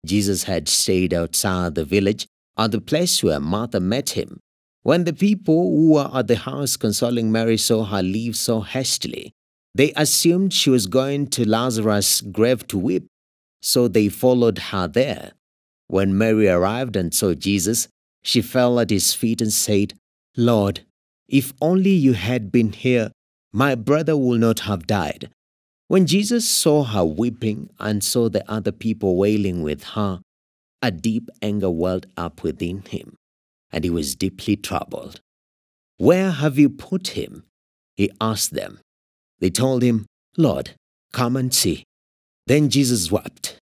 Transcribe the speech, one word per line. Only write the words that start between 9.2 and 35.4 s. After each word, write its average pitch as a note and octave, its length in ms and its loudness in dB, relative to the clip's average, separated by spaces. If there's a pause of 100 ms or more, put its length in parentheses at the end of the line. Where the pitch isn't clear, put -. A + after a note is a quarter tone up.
they C#3+ 220 4
assumed F3 580 2
she - 160 2
was A#2+ 160 4
going C#3 440 -2
to B2 140 -2
Lazarus' A2 760 0
grave G#2+ 480 0
to G2+ 100 -4
weep, F2+ 300 -2 (520)
so B2 280 0
they G#2 200 2
followed A#2+ 500 2 (120)
her F#2 160 -2
there. - 460 -4 (560)
When G2 280 2
Mary A2 300 4
arrived G2+ 480 0
and F2+ 180 -2
saw F#2 220 0
Jesus, G2 540 -2 (340)
she - 180 0
fell B2 380 0
at A2+ 120 0
his G2 220 0
feet A2+ 280 -2
and G#2+ 120 -2
said, G2+ 420 0 (420)
"Lord, A2+ 500 0 (400)
if C3+ 340 0
only F#3 300 2
you C#3+ 220 4
had G#2+ 400 -2
been A2 200 0
here, A#2+ 380 0 (420)
my C3 220 2
brother D3 420 0
would B2 240 2
not A2+ 200 2 (100)
have F2+ 160 -4
died." - 440 -4 (580)
When F#3 180 4
Jesus G#3 420 0
saw D3 360 2
her G#2+ 200 0
weeping G#2 680 -4 (100)
and G#2 240 -4
saw A#2 240 0
the G2+ 200 -4
other G#2 220 -4
people G2 460 -2
wailing G2 480 0
with D2+ 180 -6 (160)
her, F#2+ 240 -4 (580)
a A#2+ 120 -2
deep A2 360 -4 (140)
anger G#2 280 -2
welled F2+ 360 -2 (100)
up E2+ 280 -8
within F2 380 -6
him, - 340 -14 (560)
and E2 120 -4
he F2 60 0
was D#2+ 240 -2
deeply F#2+ 420 -4
troubled. - 640 -8 (760)